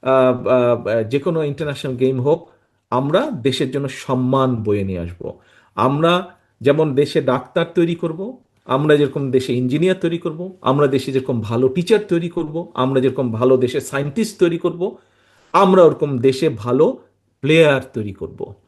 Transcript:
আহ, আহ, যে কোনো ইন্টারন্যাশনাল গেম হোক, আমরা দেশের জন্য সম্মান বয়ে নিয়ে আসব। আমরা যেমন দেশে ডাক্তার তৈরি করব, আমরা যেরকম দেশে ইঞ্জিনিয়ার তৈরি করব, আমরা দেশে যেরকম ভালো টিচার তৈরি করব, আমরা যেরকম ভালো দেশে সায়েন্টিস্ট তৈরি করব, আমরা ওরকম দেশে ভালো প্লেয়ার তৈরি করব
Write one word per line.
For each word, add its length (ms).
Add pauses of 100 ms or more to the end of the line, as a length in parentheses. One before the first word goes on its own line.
আহ, 460
আহ, 600
যে 100
কোনো 240
ইন্টারন্যাশনাল 520
গেম 260
হোক, 280 (400)
আমরা 420
দেশের 400
জন্য 180
সম্মান 680
বয়ে 280
নিয়ে 160
আসব। 340 (420)
আমরা 600 (260)
যেমন 340
দেশে 260
ডাক্তার 440 (100)
তৈরি 200
করব, 460 (240)
আমরা 300
যেরকম 360
দেশে 220
ইঞ্জিনিয়ার 480
তৈরি 160
করব, 440
আমরা 260
দেশে 240
যেরকম 300
ভালো 260
টিচার 400
তৈরি 220
করব, 440
আমরা 260
যেরকম 320
ভালো 260
দেশে 240
সায়েন্টিস্ট 580
তৈরি 180
করব, 400 (560)
আমরা 300
ওরকম 340
দেশে 320
ভালো 480 (440)
প্লেয়ার 400 (120)
তৈরি 200
করব 400 (140)